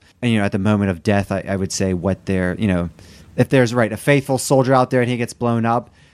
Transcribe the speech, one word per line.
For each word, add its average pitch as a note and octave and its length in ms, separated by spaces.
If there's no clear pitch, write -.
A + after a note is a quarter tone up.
And, A#2+ 100
you A2+ 80
know, G2+ 60
at G2+ 80
the G#2 60
moment G2+ 320
of E2 120
death, G2+ 280
I, F#2+ 160
I G2 100
would F#2+ 160
say F#2+ 200
what F#2 320
they're, F#2 320
you G#2+ 100
know, F2 220
if B2 120
there's, B2 240
right, A2+ 180
a G#2+ 60
faithful C#3 400
soldier C3 360
out B2+ 180
there B2+ 100
and A#2+ 100
he A#2+ 60
gets A#2 160
blown A#2 320
up. A#2 240